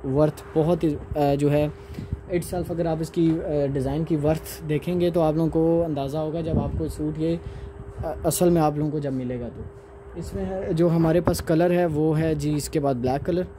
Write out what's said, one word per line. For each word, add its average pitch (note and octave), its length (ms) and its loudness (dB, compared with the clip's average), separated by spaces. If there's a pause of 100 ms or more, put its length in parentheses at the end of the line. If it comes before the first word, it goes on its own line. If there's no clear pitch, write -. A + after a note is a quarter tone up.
worth D3 400 2 (100)
बहुत D#3+ 300 2
ही, D3+ 100 2
अ, C#3+ 400 0
जो C#3+ 140 2
है D3 240 2 (600)
itself F3 360 -4
अगर E3+ 160 -2
आप D#3+ 140 -2
इसकी, E3 300 2
अ, D3+ 360 0
design C#3 380 0
की D#3+ 120 0
worth D#3 480 0
देखेंगे E3+ 460 0
तो E3+ 100 0
आप D#3 160 4
लोगों D#3+ 140 2
को E3 300 4
अंदाज़ा D3 400 -2
होगा D#3 200 -4
जब D#3+ 180 0
आपको D3+ 300 -2
suit D3+ 300 -4
ये, E3 220 0 (640)
अ, D#3+ 100 -6 (120)
असल F3 240 4
में E3+ 100 4
आप D3+ 180 2
लोगों D3+ 120 0
को D3+ 100 -2
जब C#3 120 -4
मिलेगा B2 360 -4
तो। A2 160 -12 (540)
इसमें F#3+ 260 -6
है, F#3+ 300 -4
जो E3 140 4
हमारे E3 320 4
पास E3+ 200 0
color F3 320 4
है F3 140 4
वो D#3 260 2
है D#3+ 220 2
जी D3+ 200 0
इसके D3 260 -2
बाद C#3 160 0
black B2+ 260 0
color। F3+ 240 -2 (120)